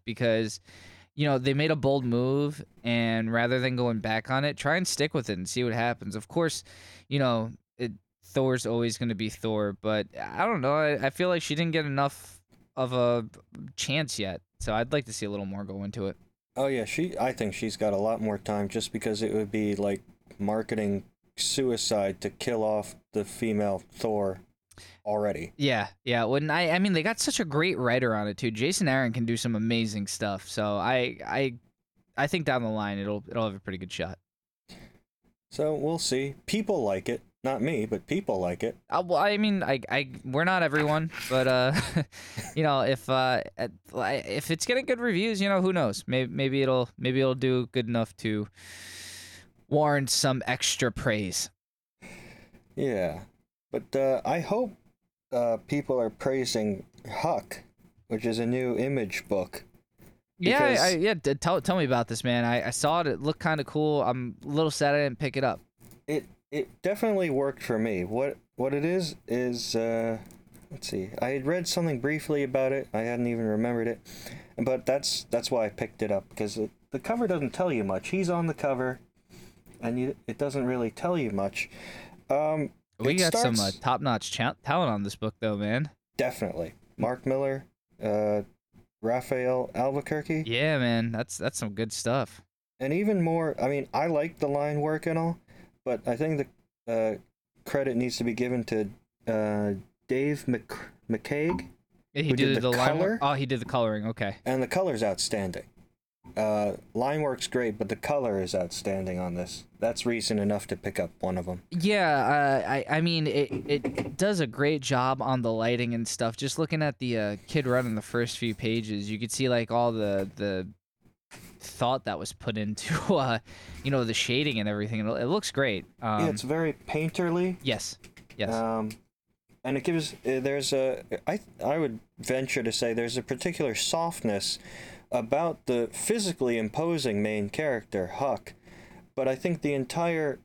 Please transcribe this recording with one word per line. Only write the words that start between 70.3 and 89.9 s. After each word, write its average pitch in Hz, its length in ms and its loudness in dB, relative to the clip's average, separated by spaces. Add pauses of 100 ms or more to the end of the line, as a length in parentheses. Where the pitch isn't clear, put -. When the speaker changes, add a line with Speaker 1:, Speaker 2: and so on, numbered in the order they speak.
Speaker 2:
let's - 180 -12
see. 98 220 -4 (100)
I 123 100 0
had 135 160 -2
read 175 220 0
something 165 320 0
briefly 147 420 0
about 131 300 2
it. 135 220 -2
I 107 60 0
hadn't 120 260 0
even 117 180 0
remembered 113 420 2
it. 117 140 -2 (560)
But 127 300 0
that's, - 440 0
that's 117 200 -2
why 117 160 4
I - 20 -2
picked - 340 -4
it 104 80 0
up, 98 240 -2
'cause 104 220 -4
it, 107 140 -2 (200)
the 139 80 -4
cover 233 280 0
doesn't 156 260 0
tell 180 200 0
you 110 120 0
much. 98 240 -2
He's 185 200 0
on 170 180 0
the 156 80 -2
cover, 127 440 -2 (800)
and 120 200 -2
you, 131 160 -2 (100)
it 110 120 -8
doesn't 139 280 -2
really 123 240 0
tell 175 260 -2
you 127 140 0
much. 98 400 -2 (580)
Um, 151 420 0 (280)
Speaker 1:
We 131 160 2
Speaker 2:
it 185 40 4
Speaker 1:
got 170 160 4
some, 123 200 4
uh, - 20 2
Speaker 2:
starts 98 220 0
Speaker 1:
top-notch 127 540 0
cha-, 127 220 0 (100)
talent 147 260 2
on 104 140 0
this 101 120 -6
book, 110 240 -4
though, 107 160 0
man. 113 340 -2 (260)
Speaker 2:
Definitely. 139 580 -2 (240)
Mark 123 280 -2
Miller, 135 380 0 (380)
uh, 104 400 2 (600)
Raphael 127 720 0
Albuquerque. 147 720 0